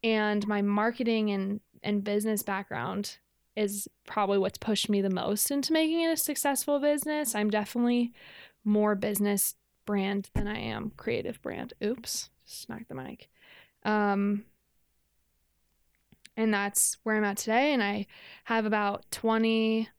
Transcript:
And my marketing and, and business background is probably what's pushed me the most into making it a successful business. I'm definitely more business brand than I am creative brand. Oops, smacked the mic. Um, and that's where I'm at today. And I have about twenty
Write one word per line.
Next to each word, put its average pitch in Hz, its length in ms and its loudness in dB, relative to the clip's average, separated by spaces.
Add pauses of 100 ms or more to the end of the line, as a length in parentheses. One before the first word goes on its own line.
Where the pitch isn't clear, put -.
And 214 440 2
my 208 140 2
marketing 220 680 2
and, 196 280 -2 (220)
and 208 220 -2
business 208 400 0
background 190 720 -4 (380)
is 202 320 -2 (180)
probably 202 320 0
what's 190 220 0
pushed - 300 -2
me 202 120 4
the 196 80 2
most 190 400 0
into 285 240 0
making 320 280 2
it 330 120 2
a 311 40 -2
successful 285 640 0
business. 294 540 0
I'm 214 160 0
definitely 240 640 0 (500)
more 208 300 4
business 202 600 0 (320)
brand 202 480 -2
than 208 120 0
I 214 120 -4
am 220 380 -6
creative - 440 -4
brand. - 320 -8 (100)
Oops, 233 460 -6 (160)
smacked - 440 -14
the - 60 -12
mic. - 320 -14 (560)
Um, 208 640 0 (1900)
and 220 160 2
that's 202 480 0
where 220 140 0
I'm 214 80 2
at 202 140 0
today. 262 360 2
And 247 80 2
I 202 240 -2 (380)
have 226 220 0
about 208 440 0
twenty 226 880 2